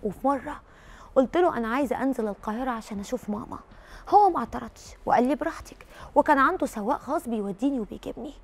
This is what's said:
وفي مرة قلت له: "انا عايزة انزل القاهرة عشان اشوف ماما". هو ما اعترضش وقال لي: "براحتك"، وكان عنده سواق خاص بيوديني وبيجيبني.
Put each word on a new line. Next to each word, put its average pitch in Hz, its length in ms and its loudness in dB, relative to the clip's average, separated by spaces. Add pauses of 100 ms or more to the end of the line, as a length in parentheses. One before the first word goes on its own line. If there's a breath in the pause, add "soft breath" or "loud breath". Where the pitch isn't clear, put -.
وفي 208 240 -4
مرة 277 340 -2 (540 loud breath)
قلت 269 220 4
له: 349 200 2
"انا 226 100 -2
عايزة 247 360 -2
انزل 254 240 -2
القاهرة 220 440 -6
عشان 220 280 -8
اشوف 208 300 -6
ماما". - 300 -8 (500 loud breath)
هو 403 200 8
ما 320 100 -2
اعترضش - 560 -10 (100)
وقال 247 220 4
لي: 285 80 2
"براحتك"، - 500 -8 (300 loud breath)
وكان 285 220 6
عنده 302 280 2
سواق 220 340 -4
خاص 294 300 -6
بيوديني 220 500 -2
وبيجيبني. 240 540 -10 (100)